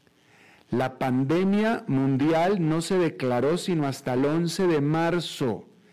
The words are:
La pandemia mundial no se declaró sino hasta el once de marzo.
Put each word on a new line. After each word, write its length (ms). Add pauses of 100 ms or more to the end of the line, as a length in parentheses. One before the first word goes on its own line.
(720)
La 280
pandemia 880
mundial 800
no 140
se 160
declaró 600
sino 280
hasta 280
el 100
once 420
de 140
marzo. 880 (240)